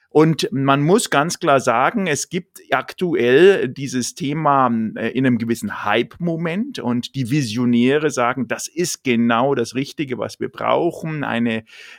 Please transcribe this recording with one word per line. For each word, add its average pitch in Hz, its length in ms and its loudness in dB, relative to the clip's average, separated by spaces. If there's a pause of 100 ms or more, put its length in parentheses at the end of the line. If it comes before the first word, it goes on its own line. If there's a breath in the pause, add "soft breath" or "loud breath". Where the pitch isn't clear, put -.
(100)
Und 160 420 4
man 139 280 2
muss 180 300 2
ganz 151 300 0
klar 143 180 4
sagen, 135 480 0
es 147 220 -4
gibt - 320 -10 (100)
aktuell 135 1000 4
dieses 127 460 -6
Thema, 139 560 0 (240)
äh, 113 140 -4
in 131 180 -2
einem 120 120 2
gewissen 113 460 -6
Hype-Moment 170 920 -4
und 120 380 -4
die 123 140 -4
Visionäre 127 800 2
sagen, 123 360 -2
das 117 220 -8
ist - 340 -6
genau 120 540 2
das 117 180 -4
Richtige, 131 420 -6
was 110 220 -8
wir 110 120 -6
brauchen, 151 720 -2
eine, 113 400 -2 (340 loud breath)